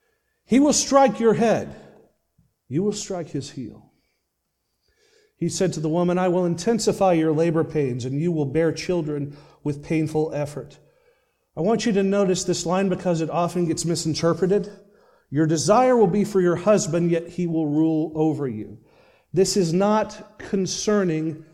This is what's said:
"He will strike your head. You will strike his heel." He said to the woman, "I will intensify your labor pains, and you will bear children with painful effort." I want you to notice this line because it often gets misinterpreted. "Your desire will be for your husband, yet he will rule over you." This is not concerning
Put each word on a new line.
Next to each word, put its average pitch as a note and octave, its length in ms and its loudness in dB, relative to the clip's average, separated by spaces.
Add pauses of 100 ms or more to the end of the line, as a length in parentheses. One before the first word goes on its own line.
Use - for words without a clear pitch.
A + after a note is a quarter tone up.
(440)
"He B3+ 160 4
will D4 120 4
strike C4+ 460 4
your A3+ 160 4
head. D#3+ 400 0 (920)
You D3 140 -2
will G#3 100 -2
strike F#3 360 -8
his C#3 220 -8
heel." G#2+ 420 -14 (1400)
He E3+ 120 -4
said F3 260 0
to D#3+ 60 -8
the D#3 80 -4
woman, F3 300 0
"I F#3 100 0
will F3+ 160 2
intensify F#3 680 0
your D#3+ 200 2
labor D#3+ 320 2
pains, C3 400 -4
and C3+ 160 -4
you F3 120 0
will D3 140 -2
bear D#3 260 0
children D3 640 -4 (260)
with C#3+ 220 -6
painful D#3 500 -2
effort." C#3+ 440 -8 (800)
I C#3+ 40 -4
want - 260 0
you A#3 60 2
to G3 100 2
notice G3 420 2
this F3+ 220 -2
line F#3+ 220 0
because F3+ 320 -2
it D#3 100 -4
often E3+ 360 -2
gets D#3+ 180 -4
misinterpreted. E3+ 840 0 (600)
"Your D3+ 160 2
desire G#3+ 500 4
will A3 100 6
be G3 180 2
for F#3+ 160 0
your F3 160 2
husband, E3+ 540 2
yet E3+ 180 -2
he F3 180 -4
will D#3+ 200 -2
rule D#3 480 0
over D3+ 340 0
you." A2 300 -10 (540)
This F#3 240 2
is E3 160 2
not G#3 680 -2
concerning F3 1160 -2